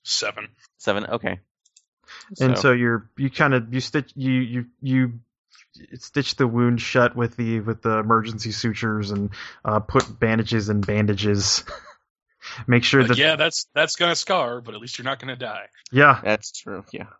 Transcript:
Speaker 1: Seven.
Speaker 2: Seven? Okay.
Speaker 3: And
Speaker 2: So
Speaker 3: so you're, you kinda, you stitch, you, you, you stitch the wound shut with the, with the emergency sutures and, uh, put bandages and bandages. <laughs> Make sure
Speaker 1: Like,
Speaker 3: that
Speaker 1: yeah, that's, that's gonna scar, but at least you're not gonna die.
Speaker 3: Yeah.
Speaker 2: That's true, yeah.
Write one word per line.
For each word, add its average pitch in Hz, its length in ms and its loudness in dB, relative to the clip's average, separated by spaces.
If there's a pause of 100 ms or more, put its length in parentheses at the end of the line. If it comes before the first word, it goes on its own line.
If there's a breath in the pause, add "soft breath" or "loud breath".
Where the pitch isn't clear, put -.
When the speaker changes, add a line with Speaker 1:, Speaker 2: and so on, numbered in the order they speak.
Speaker 1:
Seven. 104 460 -6 (320)
Speaker 2:
Seven? 107 260 0
Okay. 95 340 -6 (1000 loud breath)
Speaker 3:
And 127 180 4
Speaker 2:
So - 40 -2
Speaker 3:
so 131 100 4
you're, 120 440 0
you 135 140 -2
kinda, 135 400 2
you 127 100 -4
stitch, 135 360 -4
you, 131 160 -2 (100)
you, 120 240 -6 (160)
you 127 380 -2 (800 soft breath)
stitch - 360 -6
the 131 120 2
wound 120 340 2
shut 120 340 2
with 117 220 -2
the, 113 240 -2
with 110 200 -6
the 110 180 0
emergency 110 520 0
sutures 107 600 -4
and, 101 180 -2 (360 loud breath)
uh, 107 140 2
put - 400 -2
bandages 110 500 0
and 104 160 0
bandages. 104 840 0
<laughs> - 960 -16
Make 120 160 4
sure 135 180 6
Speaker 1:
Like, 117 80 4
Speaker 3:
that 120 80 4
Speaker 1:
yeah, 156 180 4
that's, 156 380 -2
that's 156 220 2
gonna 170 200 0
scar, 123 460 -2
but 113 120 -14
at 104 80 -14
least 123 160 -14
you're 127 80 -12
not 131 140 -4
gonna 131 160 -10
die. 107 320 -10 (240)
Speaker 3:
Yeah. 135 320 8
Speaker 2:
That's - 280 -2
true, 101 400 -12
yeah. - 160 -14 (120)